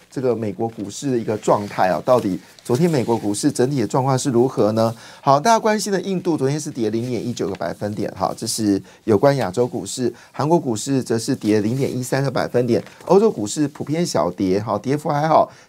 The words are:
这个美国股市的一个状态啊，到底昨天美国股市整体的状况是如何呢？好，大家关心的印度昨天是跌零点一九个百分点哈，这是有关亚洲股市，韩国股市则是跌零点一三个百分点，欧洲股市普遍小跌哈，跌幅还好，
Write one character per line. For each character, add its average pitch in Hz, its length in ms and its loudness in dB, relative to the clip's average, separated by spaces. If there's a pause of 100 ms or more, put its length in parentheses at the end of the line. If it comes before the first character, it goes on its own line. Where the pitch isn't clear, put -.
(100)
这 - 100 -8
个 123 160 0
美 110 160 -4
国 110 160 -4
股 104 220 -10
市 139 220 -4
的 127 40 0
一 117 80 -2
个 107 140 -2
状 110 280 0
态 101 220 0
啊， 82 160 0
到 127 160 4
底 92 180 -2 (240)
昨 120 140 0
天 170 140 4
美 135 140 2
国 117 120 2
股 104 160 -2
市 139 180 0
整 123 200 2
体 143 100 -2
的 104 60 0
状 127 160 0
况 131 160 2
是 143 120 -2
如 120 180 4
何 110 240 2
呢？ 113 200 2 (280)
好， 139 180 4
大 160 120 2
家 226 80 6
关 214 200 0
心 202 140 -4
的 190 80 0
印 190 200 -4
度 160 160 0
昨 131 120 0
天 147 100 -2
是 156 120 -8
跌 113 200 -2
零 113 180 -4
点 113 160 -4
一 120 80 -4
九 - 160 -4
个 95 60 -4
百 85 180 -6
分 104 220 -6
点 107 220 -6
哈， 95 200 -2
这 113 100 -8
是 104 360 0 (220)
有 110 120 4
关 139 200 4
亚 110 140 -2
洲 120 160 0
股 123 200 -8
市， 117 260 -4 (200)
韩 135 160 -2
国 170 100 4
股 135 160 -2
市 131 280 -2
则 120 160 -2
是 127 180 -2
跌 107 240 2
零 110 160 -2
点 135 200 -2
一 127 60 -4
三 135 200 -2
个 139 80 -2
百 85 180 -2
分 123 180 0
点， 113 160 2 (220)
欧 190 160 6
洲 220 100 4
股 - 160 -6
市 147 220 -2
普 - 160 -10
遍 160 200 -2
小 85 260 0
跌 95 300 0
哈， 107 180 -2
跌 127 180 -2
幅 151 120 -6
还 147 200 0
好， 143 200 4 (200)